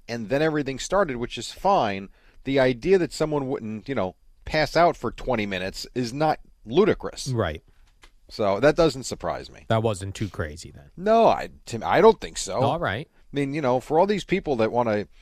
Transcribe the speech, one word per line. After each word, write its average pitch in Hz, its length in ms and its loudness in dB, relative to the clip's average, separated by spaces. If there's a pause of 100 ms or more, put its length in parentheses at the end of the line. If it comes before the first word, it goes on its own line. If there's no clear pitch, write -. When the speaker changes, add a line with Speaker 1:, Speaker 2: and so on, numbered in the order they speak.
Speaker 1:
and 117 220 -8
then 139 120 2
everything 147 360 -2
started, 180 380 -2
which 117 220 -8
is - 140 -10
fine. 113 560 0 (360)
The 135 160 0
idea 131 380 2
that 165 140 -2
someone 147 360 -2
wouldn't, 110 400 -8
you 135 60 -6
know, 92 200 -2 (320)
pass 151 300 -2
out 165 200 4
for 117 140 -4
twenty 117 360 -4
minutes 95 480 -6
is 120 180 -4
not 151 260 0 (280)
ludicrous. 143 600 -2
Speaker 2:
Right. 95 340 -4 (680)
Speaker 1:
So 101 320 0
that 147 140 6
doesn't 135 300 0
surprise 73 460 -6
me. - 180 -20
Speaker 2:
That 113 140 2
wasn't 98 320 -4
too 104 140 -6
crazy 76 460 -10
then. 73 220 -20
Speaker 1:
No, 214 300 4
I, 78 240 2 (140)
Tim, 113 200 -8
I 104 160 4
don't 214 200 8
think 82 180 -10
so. 95 220 -6
Speaker 2:
All 135 200 0
right. 123 300 -4
Speaker 1:
I - 260 -16
mean, 139 180 -2
you 160 80 -4
know, 127 180 2
for 156 200 2
all 196 60 4
these 202 180 -2
people 175 320 -2
that 110 160 2
wanna, 110 340 0 (160)